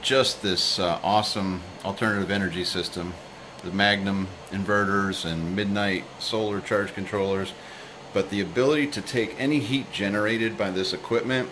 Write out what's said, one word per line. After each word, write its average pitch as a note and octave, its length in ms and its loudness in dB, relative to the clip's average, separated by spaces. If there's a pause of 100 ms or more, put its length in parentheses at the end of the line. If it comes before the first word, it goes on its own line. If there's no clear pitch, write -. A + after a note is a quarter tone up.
just - 400 4
this, - 360 2
uh, F2 240 2
awesome G2 600 2 (240)
alternative G2 440 0
energy F#2 360 0
system, F2 480 -4 (500)
the F2 80 -8
Magnum G2 560 2 (240)
inverters G2 720 2
and E2 320 -2
Midnight G2+ 480 0 (160)
solar G#2+ 400 -2
charge G2+ 340 0
controllers, G2 600 -2 (580)
but G2 180 2
the G2+ 120 0
ability C3 460 2
to G#2+ 140 -4
take A2 380 -2
any C#3+ 200 2
heat B2+ 340 0
generated G#2 640 2
by G2+ 120 0
this F#2 220 0
equipment A#2+ 600 0